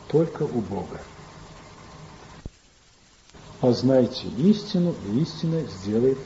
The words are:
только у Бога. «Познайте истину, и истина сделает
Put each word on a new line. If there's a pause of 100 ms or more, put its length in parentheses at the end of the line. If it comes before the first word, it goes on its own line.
только
у
Бога. (2500)
«Познайте (100)
истину, (140)
и
истина (180)
сделает